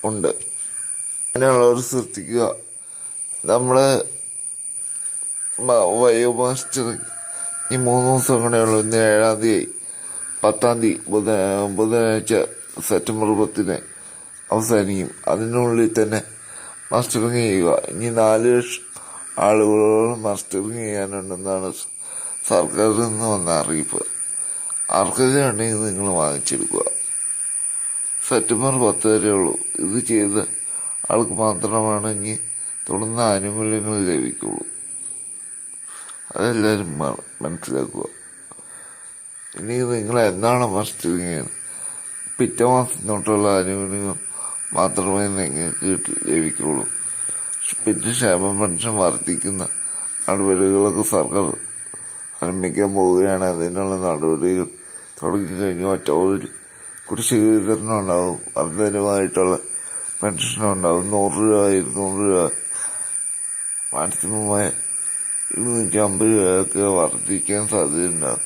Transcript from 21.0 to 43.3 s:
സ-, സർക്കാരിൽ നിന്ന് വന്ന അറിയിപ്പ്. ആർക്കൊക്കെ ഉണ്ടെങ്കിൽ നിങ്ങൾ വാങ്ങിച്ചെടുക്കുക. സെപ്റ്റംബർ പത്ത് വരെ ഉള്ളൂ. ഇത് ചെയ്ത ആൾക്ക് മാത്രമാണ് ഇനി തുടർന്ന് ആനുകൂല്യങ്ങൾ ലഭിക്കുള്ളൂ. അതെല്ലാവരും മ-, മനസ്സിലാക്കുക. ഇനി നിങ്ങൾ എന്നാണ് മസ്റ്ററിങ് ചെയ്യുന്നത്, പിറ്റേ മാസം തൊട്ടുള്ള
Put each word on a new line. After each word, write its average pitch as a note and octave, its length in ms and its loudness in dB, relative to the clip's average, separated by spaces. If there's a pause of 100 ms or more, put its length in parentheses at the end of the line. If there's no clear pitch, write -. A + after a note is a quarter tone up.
സ-, - 100 -14 (600)
സർക്കാരിൽ G#2 560 4
നിന്ന് A2 260 -4
വന്ന F2 180 -2 (120)
അറിയിപ്പ്. - 400 -2 (960)
ആർക്കൊക്കെ B2+ 500 2
ഉണ്ടെങ്കിൽ A2 400 -2
നിങ്ങൾ G2 180 -2 (140)
വാങ്ങിച്ചെടുക്കുക. C2 640 -2 (1400)
സെപ്റ്റംബർ B2 460 2 (100)
പത്ത് G#2+ 280 2
വരെ G#2+ 260 4
ഉള്ളൂ. F2 160 2 (280)
ഇത് G2+ 160 -2 (120)
ചെയ്ത G#2 260 2 (760)
ആൾക്ക് A2 300 2
മാത്രമാണ് G#2+ 680 0 (100)
ഇനി G#2+ 160 -6 (520)
തുടർന്ന് A2+ 360 -2 (100)
ആനുകൂല്യങ്ങൾ G#2+ 600 -2 (160)
ലഭിക്കുള്ളൂ. B1 540 -4 (1700)
അതെല്ലാവരും G#2+ 560 2 (100)
മ-, C#2 240 -2 (180)
മനസ്സിലാക്കുക. C2 640 -4 (1500)
ഇനി A2+ 180 -4 (200)
നിങ്ങൾ A2+ 200 0 (140)
എന്നാണ് A#2+ 340 2 (120)
മസ്റ്ററിങ് F2 500 -2
ചെയ്യുന്നത്, D#2+ 260 -4 (840)
പിറ്റേ A#2 340 2
മാസം B2 380 0
തൊട്ടുള്ള G#2 360 2 (120)